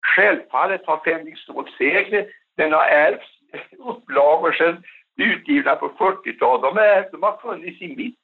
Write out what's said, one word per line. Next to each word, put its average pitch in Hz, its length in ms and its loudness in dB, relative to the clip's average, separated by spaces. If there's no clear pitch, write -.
Självfallet 185 680 0
har 156 180 -2
Fänrik 160 340 -4
Ståls - 400 -14
sägner, 196 480 0
den 156 160 0
har 156 120 4
ärvts, 151 420 2
upplagor 156 720 0
sedan 170 300 0
utgivna 143 600 0
på - 220 -6
fyrtiotalet. 123 640 0
De 151 160 0
är, 202 340 4
de 165 100 -10
har 208 140 -2
funnits 180 460 -12
i 156 140 -14
mitt 220 280 -10